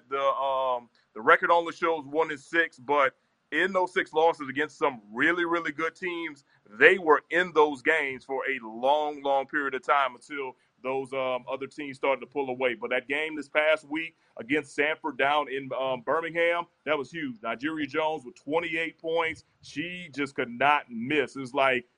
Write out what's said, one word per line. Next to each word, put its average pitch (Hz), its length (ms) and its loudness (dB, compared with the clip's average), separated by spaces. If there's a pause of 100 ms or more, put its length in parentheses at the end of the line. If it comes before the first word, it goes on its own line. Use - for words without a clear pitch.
the, 139 120 -4
um, 131 680 0 (240)
the 107 80 -12
record 170 300 4
only 170 220 2
shows 160 320 0
one 156 260 -2
and 139 80 -8
six, 165 400 0
but 135 360 2 (360)
in 170 200 0
those 185 220 0
six 180 180 -2
losses 156 380 2
against 143 280 -4
some 135 240 0 (100)
really, 170 340 2
really 165 260 -2
good 160 240 -4
teams, 170 480 -10 (260)
they 147 280 8
were 151 320 6
in 175 240 0
those 151 280 4
games 139 440 -2
for 135 240 -6
a 135 160 -2
long, 139 560 0
long 139 240 2
period 139 300 -4
of 123 80 -6
time 139 320 2
until 135 400 -10 (280)
those, 135 300 -6
um, 127 380 -2
other 135 160 -8
teams 143 300 -12
started 135 240 0
to 120 40 -14
pull 135 240 -6
away. 127 240 -4
But 113 160 -8
that 123 180 -2
game 151 280 -4
this 139 140 -10
past 156 340 2
week 160 320 -8 (220)
against 139 360 -2
Sanford 151 440 -2
down 143 340 2
in, 135 260 -8
um, 131 240 -2
Birmingham, 170 640 0 (200)
that 151 120 0
was 131 140 -6
huge. 135 320 -8
Nigeria 143 420 -4
Jones 156 400 -2
with 120 100 -16
twenty-eight 165 640 -4
points. 165 460 -2 (180)
She 175 540 -10
just 139 180 -4
could 127 160 -4
not 139 400 2
miss. 123 460 -2
It 139 60 -8
was 123 120 -10
like 131 320 2 (120)